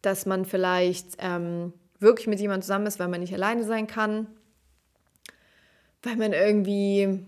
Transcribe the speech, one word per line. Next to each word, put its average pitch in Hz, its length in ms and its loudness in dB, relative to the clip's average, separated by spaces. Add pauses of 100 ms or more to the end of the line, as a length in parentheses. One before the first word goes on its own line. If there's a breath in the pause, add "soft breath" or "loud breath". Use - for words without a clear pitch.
dass 196 240 -2
man 190 200 0
vielleicht, 180 720 0
ähm, 170 540 -6 (260)
wirklich 220 280 6
mit 208 120 0
jemandem 196 240 -2
zusammen 202 240 -2
ist, 208 120 -6
weil 180 80 -2
man 175 140 -4
nicht 180 120 -6
alleine 214 300 -2
sein 220 240 -2
kann, 214 400 -2 (1700 loud breath)
weil 233 160 -4
man 214 160 0
irgendwie 196 960 2